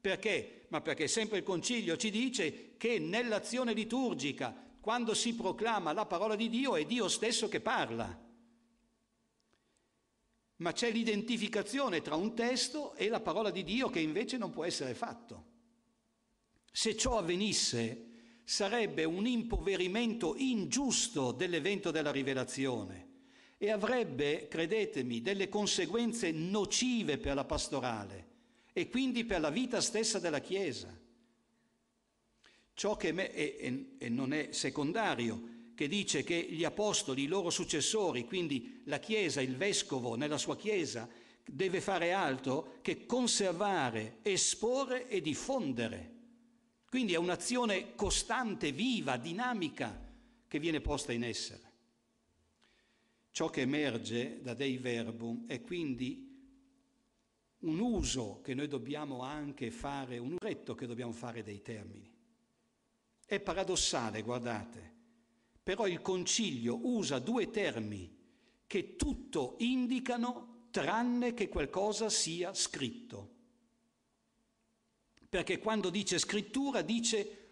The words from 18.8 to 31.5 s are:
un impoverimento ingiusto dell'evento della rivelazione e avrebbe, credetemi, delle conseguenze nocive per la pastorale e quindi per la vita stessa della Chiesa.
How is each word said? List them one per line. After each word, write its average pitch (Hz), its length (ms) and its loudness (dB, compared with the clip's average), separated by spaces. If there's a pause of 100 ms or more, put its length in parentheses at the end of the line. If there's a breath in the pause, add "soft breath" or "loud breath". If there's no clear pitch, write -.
un 175 220 2
impoverimento 196 1080 2
ingiusto 220 1000 2
dell'evento 175 580 0
della 151 200 2
rivelazione 127 960 0 (540 loud breath)
e 208 100 2
avrebbe, 190 760 2
credetemi, 160 720 0
delle 196 280 0
conseguenze 208 840 2
nocive 190 880 2
per 139 160 0
la 139 100 0
pastorale 113 800 -2 (460 loud breath)
e 175 160 0
quindi 247 360 2
per 202 160 2
la 208 100 4
vita 226 300 2
stessa 214 400 2
della 165 180 0
Chiesa. 170 580 -2 (1800 soft breath)